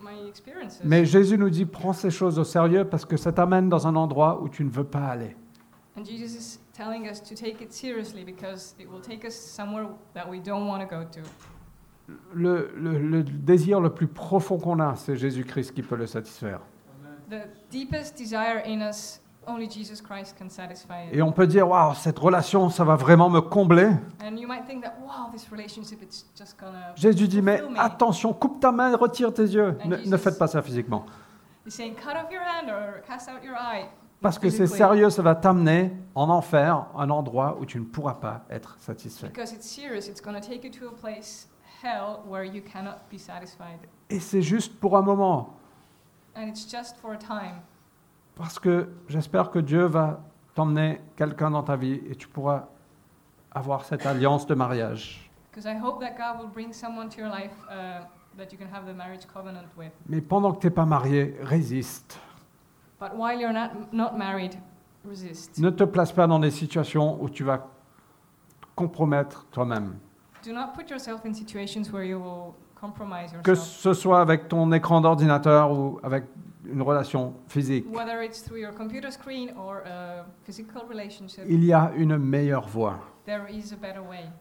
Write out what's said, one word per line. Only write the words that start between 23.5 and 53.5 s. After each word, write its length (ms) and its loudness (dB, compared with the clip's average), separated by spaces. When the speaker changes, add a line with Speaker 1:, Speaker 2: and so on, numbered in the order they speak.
Speaker 1:
And 140 -8
you 120 -10
might 180 -10
think 180 -12
that, 180 -12
wow, 300 -12
this 200 -16
relationship, 500 -14
it's 220 -18
just 200 -20
gonna 380 -14
Speaker 2:
Jésus 320 8
dit, 140 4
mais 160 6
Speaker 1:
fulfill 180 -8
me. 40 6
Speaker 2:
attention, 520 2
coupe 280 -2
ta 120 6
main, 240 4
retire 380 2
tes 80 4
yeux. 420 4
Speaker 1:
And 40 -2
Speaker 2:
Ne, 80 0
ne 80 -6
Speaker 1:
Jesus 140 4
Speaker 2:
faites 200 0
pas 80 4
ça 160 0
physiquement. 420 -4
Speaker 1:
He's 80 -16
saying, 220 -12
cut 200 -10
off 160 -8
your 100 -8
hand 280 -6
or 360 -8
cast 220 -14
out 160 -16
your 120 -10
eye. 300 -6
Speaker 2:
Parce 160 2
que 120 2
c'est 140 2
Speaker 1:
Physically. 140 2
Speaker 2:
sérieux, 320 8
ça 120 0
va 140 8
t'amener 560 4
en 140 2
enfer, 560 4
un 140 0
endroit 500 0
où 60 -8
tu 120 -8
ne 60 -6
pourras 300 -6
pas 360 -10
être 300 -12
satisfait. 480 -14
Speaker 1:
Because 240 -12
it's 160 -18
serious, 400 -10
it's 160 -18
gonna 160 -10
take 260 -14
you 40 -16
to 80 -14
a 120 -20
place, 480 -16
hell, 420 -6
where 180 -8
you 180 -12
cannot 340 -14
be 60 -16
satisfied. 600 -18
Speaker 2:
Et 80 -2
c'est 240 0
juste 380 0
pour 160 4
un 60 6
moment. 520 2
Speaker 1:
And 120 -12
it's 200 -14
just 280 -14
for 160 -14
a 40 -10
time. 440 -10
Speaker 2:
Parce 240 -12
que 300 2
j'espère 440 0
que 80 2
Dieu 240 2
va 360 2
t'emmener 460 2
quelqu'un 380 -2
dans 100 0
ta 140 -2
vie 240 -2
et 60 -12
tu 100 -18
pourras 400 -2